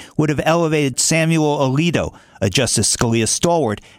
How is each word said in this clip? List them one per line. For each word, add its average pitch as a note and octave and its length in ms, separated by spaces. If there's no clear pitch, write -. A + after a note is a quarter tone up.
would D#3 140
have C#3 120
elevated D#3 560
Samuel D#3+ 600
Alito, C3+ 600
a G2 100
Justice - 460
Scalia A#2 320
stalwart, D#3 520